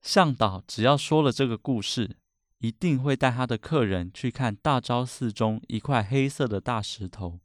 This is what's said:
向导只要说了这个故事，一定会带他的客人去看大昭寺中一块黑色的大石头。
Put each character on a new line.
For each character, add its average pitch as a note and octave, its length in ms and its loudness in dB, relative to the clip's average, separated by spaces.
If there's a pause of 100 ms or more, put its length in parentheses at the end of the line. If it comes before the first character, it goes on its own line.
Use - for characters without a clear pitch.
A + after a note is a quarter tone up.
向 E3+ 320 4
导 F#2+ 340 0
只 - 160 -4
要 C#3 120 6
说 D#3 260 2
了 C#3 100 4
这 C3 160 2
个 A2+ 100 -2
故 A#2+ 240 -2
事， - 360 -4 (420)
一 A2+ 120 -2
定 C#3+ 300 0
会 C#3 140 0
带 C3 160 2
他 B2 160 -2
的 A#2 100 -2
客 C#3+ 260 0
人 F#2 300 0
去 - 160 -4
看 A2+ 260 -2
大 C#3 240 0
昭 A#2+ 260 -2
寺 B2 260 -4
中 A2 360 0
一 A2+ 120 -4
块 B2 240 0
黑 C3+ 260 0
色 C#3 180 -2
的 G2+ 140 -2
大 A#2 200 -4
石 G2+ 260 -10
头。 F2 380 -10